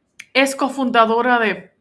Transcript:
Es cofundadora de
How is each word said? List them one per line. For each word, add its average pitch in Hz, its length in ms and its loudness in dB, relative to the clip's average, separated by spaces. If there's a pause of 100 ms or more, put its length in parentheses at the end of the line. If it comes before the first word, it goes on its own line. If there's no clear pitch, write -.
(340)
Es 269 220 0
cofundadora 247 840 0
de 196 440 -4